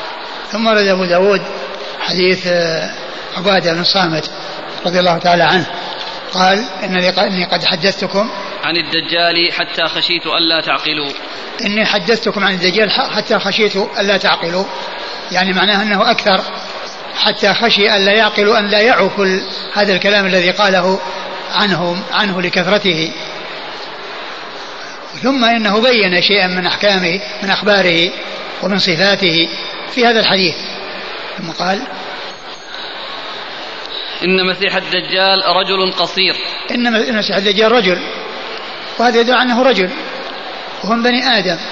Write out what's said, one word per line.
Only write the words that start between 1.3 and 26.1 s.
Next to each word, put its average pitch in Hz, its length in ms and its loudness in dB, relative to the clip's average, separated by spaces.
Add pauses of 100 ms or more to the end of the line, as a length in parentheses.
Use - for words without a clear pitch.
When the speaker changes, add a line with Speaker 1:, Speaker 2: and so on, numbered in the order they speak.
Speaker 1:
حديث، 180 460 0
آه، 170 480 0 (420)
عبادة 180 360 2
بن 170 80 0
الصامت 175 500 0 (560)
رضي 180 140 2
الله 175 180 4
تعالى 175 240 4
عنه 156 240 4 (680)
قال: 190 320 4 (200)
"إنني 185 260 2
ق-، 180 80 -2
إني 185 260 0
قد 165 200 -2
حدثتكم 196 680 0 (340)
Speaker 2:
عن 160 120 0
الدجال 170 760 2
حتى 170 360 -2
خشيت 165 380 -2
ألا 165 340 2
تعقلوا." 151 500 -2 (560)
Speaker 1:
إني 208 180 2
حدثتكم 208 600 0
عن 196 100 2
الدجال 185 360 2
ح-، - 260 -2
حتى 214 220 0
خشيت 202 380 0
ألا 202 400 0
تعقلوا، 175 480 0 (680)
يعني 185 200 2
معناه 190 300 2
أنه 214 280 2
أكثر 190 340 2 (720)
حتى 202 380 2
خشي 208 360 2
أن 202 140 4
لا 202 80 4
يعقلوا، 208 460 4
أن 208 80 0
لا 208 140 2
يعوا 214 280 4
كل 190 340 0 (320)
هذا 208 200 2
الكلام 196 320 2
الذي 180 240 4
قاله 190 500 2 (500)
عنهم، 180 520 0 (100)
عنه 190 300 0
لكثرته. 175 680 0 (2000)
ثم 262 220 2
إنه 220 360 2
بين 202 420 4